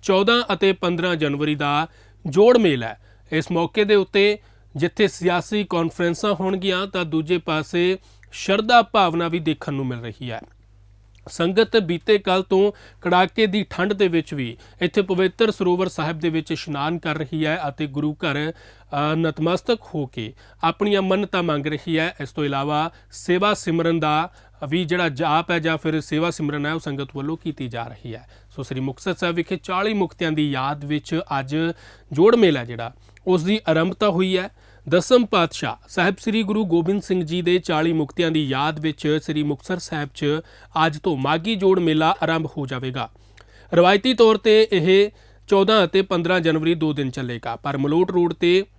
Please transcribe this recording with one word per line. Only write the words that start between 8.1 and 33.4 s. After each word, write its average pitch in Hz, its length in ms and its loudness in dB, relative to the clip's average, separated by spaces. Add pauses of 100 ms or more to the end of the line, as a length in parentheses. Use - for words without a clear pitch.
ਸ਼ਰਧਾ 220 500 2
ਭਾਵਨਾ 170 460 0
ਵੀ 170 100 -2
ਦੇਖਣ 156 340 -4
ਨੂੰ 139 140 -4
ਮਿਲ 123 120 -6
ਰਹੀ 120 320 -12
ਹੈ। 113 100 -10 (880)
ਸੰਗਤ 190 480 2
ਬੀਤੇ 185 420 2
ਕੱਲ੍ਹ 190 260 0
ਤੋਂ 202 280 2 (280)
ਕੜਾਕੇ 185 460 2
ਦੀ 196 240 0
ਠੰਡ 196 220 -2
ਦੇ 196 160 2
ਵਿੱਚ 165 260 -2
ਵੀ 123 220 -6 (260)
ਇੱਥੇ 175 200 0
ਪਵਿੱਤਰ 190 480 0
ਸਰੋਵਰ 180 380 0
ਸਾਹਿਬ 160 300 -6
ਦੇ 170 100 -2
ਵਿੱਚ 160 220 -4
ਇਸ਼ਨਾਨ 156 480 -4
ਕਰ 156 200 -4
ਰਹੀ 156 280 -4
ਹੈ 160 220 -2
ਅਤੇ 151 180 -6
ਗੁਰੂ 147 280 -4
ਘਰ, 151 380 -4
ਅ, - 600 -6
ਨਤਮਸਤਕ 165 640 -2 (160)
ਹੋ 147 120 -4
ਕੇ 113 260 -12 (320)
ਆਪਣੀਆਂ 202 380 0
ਮੰਨਤਾਂ 190 400 0
ਮੰਗ 147 240 -2
ਰਹੀ 156 320 -2
ਹੈ। 170 220 -2
ਇਸ 139 120 -10
ਤੋਂ 151 120 -4
ਇਲਾਵਾ 147 460 -2 (200)
ਸੇਵਾ 190 440 0
ਸਿਮਰਨ 165 460 0
ਦਾ 156 320 0 (360)
ਵੀ 175 160 0
ਜਿਹੜਾ 170 240 0
ਜਾਪ 156 420 0
ਹੈ 170 80 2
ਜਾਂ 160 200 0
ਫਿਰ 156 220 -2
ਸੇਵਾ 160 300 -2
ਸਿਮਰਨ 147 360 -2
ਹੈ, 156 80 -2
ਉਹ 160 60 -4
ਸੰਗਤ 139 360 -6
ਵੱਲੋਂ 147 200 -4
ਕੀਤੀ 139 320 -8
ਜਾ 117 160 -8
ਰਹੀ 120 300 -14
ਹੈ। - 140 -18 (280)
ਸੋ 139 60 -10
ਸ੍ਰੀ 131 180 -6
ਮੁਕਤਸਰ 135 340 -4
ਸਾਹਿਬ 170 220 -2
ਵਿਖੇ 175 200 -4
ਚਾਲੀ 196 380 -4
ਮੁਕਤਿਆਂ 175 380 -2
ਦੀ 151 180 0
ਯਾਦ 143 340 -4
ਵਿੱਚ 151 360 -4 (200)
ਅੱਜ 135 160 -6 (560)
ਜੋੜ 196 240 6
ਮੇਲਾ 160 280 4
ਜਿਹੜਾ, 117 300 -10 (320)
ਉਸ 180 180 2